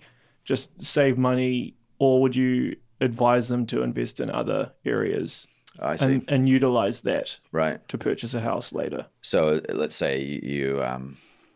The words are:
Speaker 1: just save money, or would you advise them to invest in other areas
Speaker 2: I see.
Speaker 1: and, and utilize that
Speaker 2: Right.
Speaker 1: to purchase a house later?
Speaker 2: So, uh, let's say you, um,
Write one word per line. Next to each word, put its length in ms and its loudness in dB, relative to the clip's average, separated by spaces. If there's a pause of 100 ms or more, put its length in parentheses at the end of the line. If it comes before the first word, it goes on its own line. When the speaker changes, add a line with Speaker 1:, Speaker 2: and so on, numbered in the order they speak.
(440)
Speaker 1:
just 260 -4 (140)
save 340 2
money, 560 0 (240)
or 240 6
would 140 4
you 400 0 (260)
advise 460 2
them 180 0
to 160 -2
invest 380 -4
in 100 -4
other 420 -2 (140)
areas 640 -2 (340)
Speaker 2:
I 140 -2
see. 180 2
Speaker 1:
and, 160 -2
and 200 2
utilize 520 2
that 380 -4 (120)
Speaker 2:
Right. 380 -2
Speaker 1:
to 80 -6
purchase 380 -4
a 60 -4
house 320 -4
later? 340 -6 (140)
Speaker 2:
So, 260 2
uh, 260 0
let's 220 -2
say 260 0
you, 640 -4
um, 340 -6 (380)